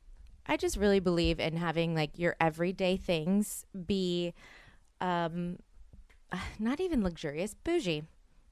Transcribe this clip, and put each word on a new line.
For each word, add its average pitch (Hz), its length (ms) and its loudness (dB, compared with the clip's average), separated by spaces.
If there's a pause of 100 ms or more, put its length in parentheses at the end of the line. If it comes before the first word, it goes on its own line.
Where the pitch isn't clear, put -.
(460)
I 311 120 0
just 349 180 0
really 202 240 6
believe 170 400 2
in 156 160 0
having, 165 380 0
like, 156 240 -2
your 170 200 2
everyday 180 600 2
things 185 640 0 (220)
be, 175 480 0 (640)
um, 175 560 -2 (760)
<sighs> - 280 -6
not 233 200 0
even 339 240 2
luxurious, 170 520 -4
bougie. 202 480 0 (500)